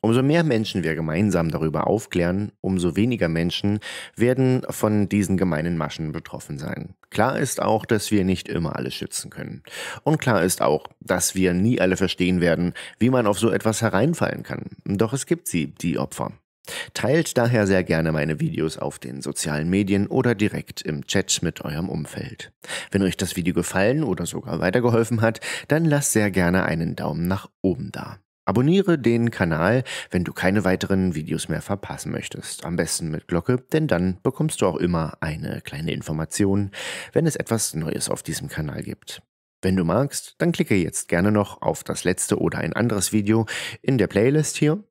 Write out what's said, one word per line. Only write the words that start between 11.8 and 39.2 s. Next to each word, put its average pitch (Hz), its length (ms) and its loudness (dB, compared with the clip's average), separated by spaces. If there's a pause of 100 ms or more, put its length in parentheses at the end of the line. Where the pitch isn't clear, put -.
alle 92 160 2
verstehen 90 420 2
werden, 85 340 2 (260)
wie 117 100 4
man 123 160 4
auf 101 140 2
so 113 100 4
etwas 107 320 0
hereinfallen 110 600 2
kann. - 220 -10 (200)
Doch 107 260 0
es 135 140 -4
gibt - 220 -4
sie, 76 260 -2
die - 240 -4
Opfer. - 360 -6 (600)
Teilt 147 420 0
daher 117 300 4
sehr 95 180 4
gerne 80 280 2
meine 78 280 0
Videos 82 380 -2
auf - 220 -6
den 67 240 -12
sozialen 76 480 -2
Medien 98 340 2
oder 120 300 0
direkt 98 480 -4
im 73 240 -6
Chat - 340 0
mit 85 200 -4
eurem 78 280 -6
Umfeld. - 640 -10 (400)
Wenn 98 100 2
euch 92 160 0
das - 180 -4
Video 87 200 0
gefallen 120 480 2
oder 87 240 -2
sogar 85 320 -6
weitergeholfen 117 640 2
hat, 113 180 2 (280)
dann 160 180 4
lasst 147 260 2
sehr 104 180 4
gerne 90 360 4
einen 82 300 -2
Daumen 80 320 -4
nach 95 220 -4 (140)
oben 82 280 -2
da. - 280 -12 (280)
Abonniere 165 520 4
den 117 320 2
Kanal, 92 520 2 (280)
wenn 90 120 2
du - 80 -4
keine 95 320 0
weiteren 92 520 2
Videos 80 340 -6
mehr 78 140 -2
verpassen - 480 -8
möchtest. - 520 -10
Am 85 120 -6
besten 82 340 -4
mit 76 180 -8
Glocke, 87 300 0 (160)
denn 160 140 2
dann 92 340 0
bekommst 151 400 -2
du 101 60 4
auch 82 100 0
immer 82 420 -2
eine - 420 -6
kleine 156 300 -8
Information, 98 800 -2 (420)
wenn 151 140 2
es 156 100 2
etwas - 380 -2
Neues - 340 -4
auf - 140 -4
diesem 78 260 -6
Kanal 76 360 -6
gibt. - 400 -12 (400)